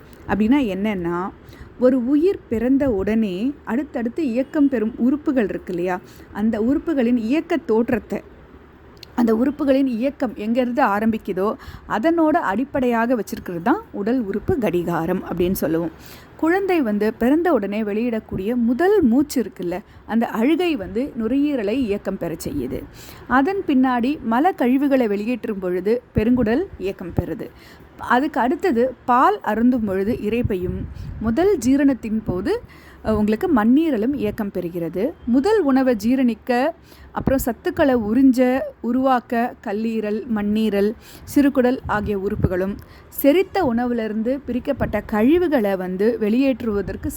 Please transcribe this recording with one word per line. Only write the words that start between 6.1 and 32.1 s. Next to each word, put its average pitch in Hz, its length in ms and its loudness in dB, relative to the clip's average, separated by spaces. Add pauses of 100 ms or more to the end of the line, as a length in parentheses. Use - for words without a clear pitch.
அந்த 214 280 -2
உறுப்புகளின் 262 560 0
இயக்க 294 400 -2
தோற்றத்தை, 226 680 -2 (920)
அந்த 226 200 2
உறுப்புகளின் 269 520 2
இயக்கம் 247 480 -4
எங்கேருந்து 240 460 -2
ஆரம்பிக்குதோ 214 760 0 (340)
அதனோட 311 420 2
அடிப்படையாக 247 840 0
வச்சிருக்கிறது 185 480 -6
தான் 302 180 2 (120)
உடல் 220 280 -2
உறுப்பு 214 380 -2
கடிகாரம் 175 680 -2
அப்படின்னு 175 280 -2
சொல்லுவோம். 165 380 -2 (460)
குழந்தை 359 460 0
வந்து 214 320 0
பிறந்த 320 380 2
உடனே 202 300 0
வெளியிடக்கூடிய 214 720 -2
முதல் 262 480 2
மூச்சு 262 400 2
இருக்குல்ல, 180 360 -6 (280)
அந்த 226 200 0
அழுகை 320 500 0
வந்து 214 420 -6
நுரையீரலை 247 520 0
இயக்கம் 208 480 -2
பெற 165 180 -6 (120)
செய்யுது. - 340 -6 (460)
அதன் 320 380 0
பின்னாடி 262 560 0
மல 254 300 2
கழிவுகளை 262 560 2
வெளியேற்றும் 214 500 -4
பொழுது 185 440 -2 (120)
பெருங்குடல் 247 520 2 (120)
இயக்கம் 185 420 -8
பெறுது. - 300 -6 (480)
அதுக்கு 262 420 0
அடுத்தது 247 540 2 (100)
பால் 302 360 4
அருந்தும் 226 440 2
பொழுது 196 280 -2
இரைப்பையும், 202 720 -2 (360)
முதல் 302 460 2
ஜீரணத்தின் 262 580 2